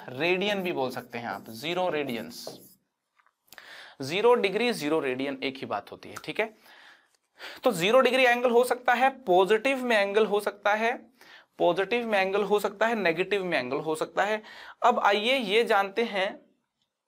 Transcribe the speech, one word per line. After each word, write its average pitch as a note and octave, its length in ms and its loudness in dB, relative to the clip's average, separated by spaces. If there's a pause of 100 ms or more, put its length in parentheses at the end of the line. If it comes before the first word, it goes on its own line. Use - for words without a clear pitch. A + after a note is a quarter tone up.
रेडियन F#3 540 -2
भी F3+ 80 -4
बोल C3+ 200 -4
सकते A#2+ 260 -12
हैं A#2 100 -10
आप, G2+ 240 -10
ज़ीरो E3+ 380 -4
रेडियंस। C3 560 -8 (1600)
ज़ीरो G3 340 2
डिग्री, G#3+ 380 0
ज़ीरो D#3 260 -2
रेडियन C3+ 440 -4
एक C3+ 140 -6
ही - 100 -10
बात G#2+ 240 -8
होती F#2+ 180 -18
है, G2+ 140 -18
ठीक - 160 -8
है। A3 140 -4 (1080)
तो B3+ 100 4
ज़ीरो G3+ 280 4
डिग्री B3+ 240 4
एंगल B3 240 2
हो A#3 160 6
सकता B3 280 0
है, B3 160 4 (160)
पॉजिटिव A3 600 2
में A#3 120 2
एंगल G3+ 280 2
हो G3+ 160 0
सकता G3+ 340 -2
है, A3+ 180 0 (680)
पॉजिटिव F#3 480 0
में G#3+ 120 2
एंगल F#3+ 240 0
हो G3+ 160 2
सकता G#3 280 -2
है, A#3 100 0
नेगेटिव F#3 480 0
में E3+ 140 0
एंगल B2+ 200 -4
हो D#3 160 -2
सकता E3+ 280 -2
है। G#3+ 180 -2 (420)
अब A#3 180 4
आइए G#3+ 360 2
ये A3 280 0
जानते G3 400 0
हैं, G3+ 340 -4 (680)